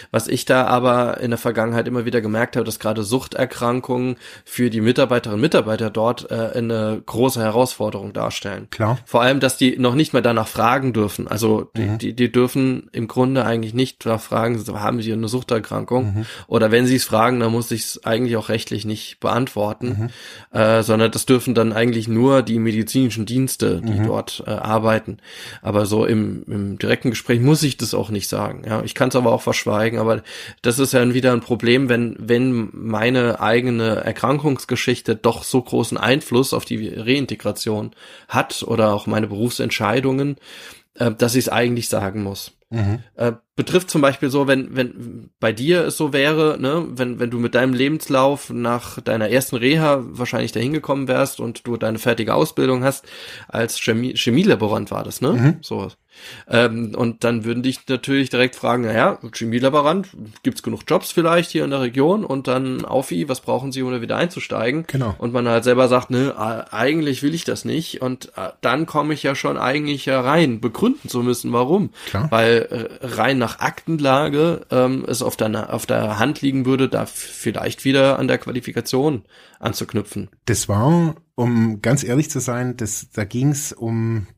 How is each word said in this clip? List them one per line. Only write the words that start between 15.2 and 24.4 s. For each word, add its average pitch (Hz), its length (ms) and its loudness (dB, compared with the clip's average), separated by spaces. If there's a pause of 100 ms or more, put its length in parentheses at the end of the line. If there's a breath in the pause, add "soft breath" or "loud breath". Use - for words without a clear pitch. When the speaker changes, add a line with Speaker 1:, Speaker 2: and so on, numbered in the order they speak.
Speaker 1:
Suchterkrankung? 107 880 -2
Speaker 2:
Mhm. 110 120 -2 (200 loud breath)
Speaker 1:
Oder 110 240 2
wenn 123 160 6
sie 127 80 4
es 123 120 0
fragen, 120 340 2
dann 113 100 2
muss 120 220 -2
ich 110 100 -4
es - 220 -10
eigentlich 117 320 0
auch 107 140 -4
rechtlich 110 340 -4
nicht - 340 -8
beantworten, 110 920 -2 (400 loud breath)
Speaker 2:
Mhm. - 40 -6
Speaker 1:
äh, 110 280 4
sondern 110 260 4
das - 160 -4
dürfen 127 300 4
dann 113 160 4
eigentlich 113 340 0
nur 123 360 4
die 113 180 0
medizinischen 110 640 0
Dienste, 113 560 0
die 110 160 0
Speaker 2:
Mhm. 107 80 2
Speaker 1:
dort, 107 400 -4